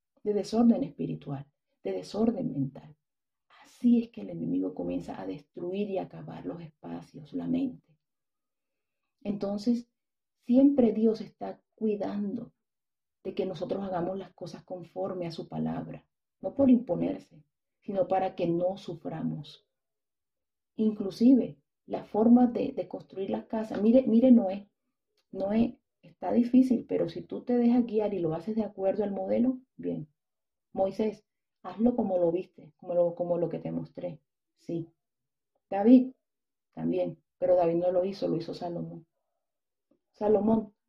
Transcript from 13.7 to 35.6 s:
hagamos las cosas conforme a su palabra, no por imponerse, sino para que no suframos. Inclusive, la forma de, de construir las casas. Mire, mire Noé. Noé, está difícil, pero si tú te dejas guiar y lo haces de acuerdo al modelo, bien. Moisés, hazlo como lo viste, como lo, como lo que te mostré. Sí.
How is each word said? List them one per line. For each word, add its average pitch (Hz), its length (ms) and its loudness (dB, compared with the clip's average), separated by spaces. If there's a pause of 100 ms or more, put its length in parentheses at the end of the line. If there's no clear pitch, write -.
hagamos 185 340 -4
las 185 160 -12
cosas 180 300 -16
conforme 185 640 -8
a 160 40 -8
su - 160 -12
palabra, 160 580 -8 (360)
no 190 140 -6
por 277 140 6
imponerse, - 760 0 (360)
sino 190 280 -2
para 190 280 -2
que 175 120 -2
no 175 300 0
suframos. 160 880 -10 (1120)
Inclusive, 214 840 2 (280)
la - 180 -8
forma 240 440 6
de, 202 260 -4
de - 140 -6
construir - 420 -10
las 214 160 -6
casas. 214 360 -6
Mire, 240 260 6
mire 233 240 6
Noé. 202 380 4 (640)
Noé, 202 480 -2 (220)
está 190 300 -10
difícil, 240 560 4
pero 175 200 0
si 170 140 -12
tú 196 220 -12
te 240 140 -2
dejas 240 280 2
guiar 208 280 -2
y 190 60 -4
lo 160 140 -2
haces 190 220 -6
de 220 80 0
acuerdo 196 400 -2
al 196 80 -4
modelo, 214 480 0 (180)
bien. 165 300 -8 (640)
Moisés, 196 500 -2 (400)
hazlo 208 320 0
como 196 220 0
lo 170 140 2
viste, - 460 -8
como 180 160 -8
lo, 175 220 2
como 175 220 -2
lo 170 120 -2
que - 100 -8
te 165 120 -10
mostré. 165 480 -10 (380)
Sí. - 340 -8 (800)